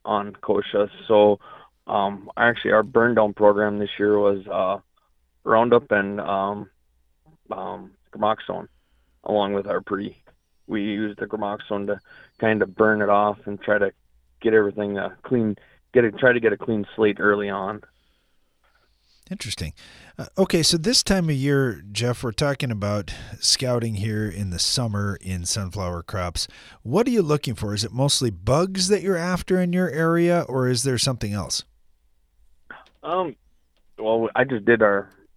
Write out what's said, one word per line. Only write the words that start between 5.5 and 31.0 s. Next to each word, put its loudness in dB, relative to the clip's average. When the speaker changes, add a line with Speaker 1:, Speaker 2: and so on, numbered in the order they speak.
Speaker 1:
and, -2
um, -4
um, -12
Gramoxone, -4
along 0
with -4
our -4
pre. -8
We -4
used -4
the -6
Gramoxone -6
to -6
kind 2
of -2
burn 4
it 0
off 2
and -8
try 0
to 0
get 2
everything, 2
uh, -6
clean, 0
get 6
it, -2
try 4
to 0
get 2
a -4
clean -2
slate 2
early 2
on. -6
Speaker 2:
Interesting. -8
Uh, -10
okay, 4
so 2
this 2
time 0
of 0
year, 0
Jeff, -2
we're -4
talking -2
about -4
scouting 0
here -4
in -6
the -6
summer -2
in -6
sunflower -6
crops. -6
What 0
are -2
you 2
looking 0
for? -4
Is -2
it -8
mostly 0
bugs 0
that 4
you're 0
after 0
in 0
your 2
area, 2
or 0
is 0
there 0
something -2